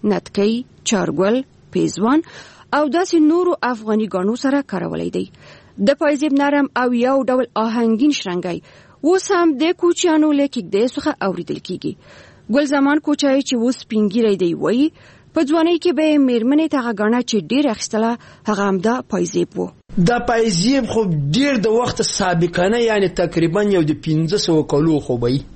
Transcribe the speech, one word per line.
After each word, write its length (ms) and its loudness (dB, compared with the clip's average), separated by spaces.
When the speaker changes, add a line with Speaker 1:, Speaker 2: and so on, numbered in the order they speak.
Speaker 1:
نتکۍ، 440 -2
چارګل، 480 0
پیزوان 500 0
او 60 2
داسې 220 0
نورو 260 2
افغاني 460 -2
ګاڼو 280 0
سره 160 2
کارولی 440 -4
دی. 80 -2
د 140 2
پایزیب 400 0
نرم 260 2
او 120 0
یو 220 0
ډول 160 2
آهنګین 560 2
شرنګی 380 -6
اوس 300 2
هم 300 2
د 200 2
کوچیانو 580 2
له 140 2
کیږدیو 420 -2
څخه 160 -4
اوریدل 400 -6
کیږي. 260 -8
ګل 120 2
زمان 320 2
کوچی 400 0
چې 80 -4
اوس 300 -2
سپین 280 -2
ږیری 300 2
دی 100 0
وایي، 340 0
په 160 2
ځوانۍ 340 2
کې 140 2
به 140 2
یې 60 4
مېرمنې 440 2
ته 120 0
هغه 180 -4
ګاڼه 280 2
چې 80 0
ډېر 220 2
اخیستله، 380 -2
هغه 220 0
همدا 260 0
پایزیب 500 -2
و. 100 -4
Speaker 2:
دا 200 4
پایزیب 640 2
خو 160 0
ډېر 440 0
د 20 2
وخت 200 -4
سابقه 720 0
نه، 60 2
یعنې 420 2
تقریبا 420 0
یو 200 2
د 220 -2
پنځه 400 0
سوه 280 2
کلو 260 2
خو 180 -4
به 160 0
وي. 120 -2